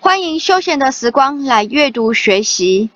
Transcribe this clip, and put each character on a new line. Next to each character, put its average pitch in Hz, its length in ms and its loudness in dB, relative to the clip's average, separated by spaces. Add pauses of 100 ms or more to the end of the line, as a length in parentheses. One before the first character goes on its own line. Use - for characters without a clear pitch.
欢 370 200 0
迎 320 200 -4
休 381 200 0
闲 320 200 -2
的 269 100 2
时 240 220 -4
光 277 320 0
来 240 180 2
阅 262 300 0
读 226 200 0
学 214 300 2
习 196 540 0